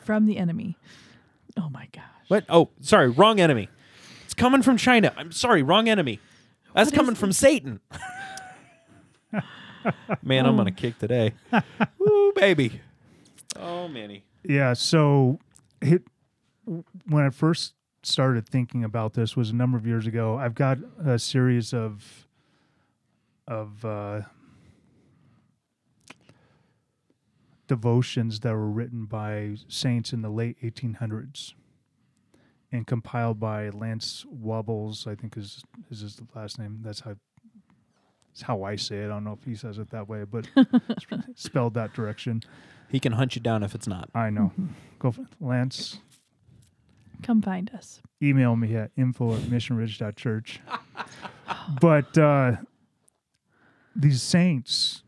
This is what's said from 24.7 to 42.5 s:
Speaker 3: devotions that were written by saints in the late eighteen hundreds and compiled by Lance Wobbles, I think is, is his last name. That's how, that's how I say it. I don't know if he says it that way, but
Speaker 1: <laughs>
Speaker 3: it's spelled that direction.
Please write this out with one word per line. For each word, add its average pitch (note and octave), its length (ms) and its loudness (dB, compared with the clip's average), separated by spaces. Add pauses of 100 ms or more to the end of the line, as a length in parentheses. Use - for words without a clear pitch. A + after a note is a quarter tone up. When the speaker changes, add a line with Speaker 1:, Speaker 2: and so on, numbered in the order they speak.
Speaker 3:
devotions A#2 720 0
that A#2 120 -4
were G#2+ 180 -4
written A#2 360 -6
by G#2 500 -8 (120)
saints A#2+ 440 -4
in A2+ 100 -6
the A2 60 -8
late A#2 340 -6
eighteen A#2 320 -8
hundreds A2+ 600 -12 (1160)
and A#2+ 160 -6
compiled A#2 520 -4
by G#2+ 300 -6
Lance A2 600 -10
Wobbles, A2 800 -8
I G#2+ 80 -8
think G#2+ 220 -14
is, G2+ 260 -14 (280)
is G#2+ 100 -16
his G#2 200 -16 (140)
last G#2+ 240 -14
name. G#2+ 240 -12
That's G#2+ 180 -12
how, G#2 160 -16 (1120)
that's - 120 -20
how G2+ 200 -6
I G2+ 140 -8
say G2+ 240 -8
it. G#2 60 -8
I - 20 -8
don't G#2 160 -8
know G#2+ 140 -12
if - 60 -20
he B2 100 -10
says G#2+ 240 -12
it G#2+ 120 -14
that G2+ 180 -12
way, G#2+ 160 -10
but G#2+ 280 -10
Speaker 1:
<laughs> - 40 0
Speaker 3:
it's - 840 0
spelled A#2 320 -2
that A2 180 -4
direction. A2+ 500 -6 (480)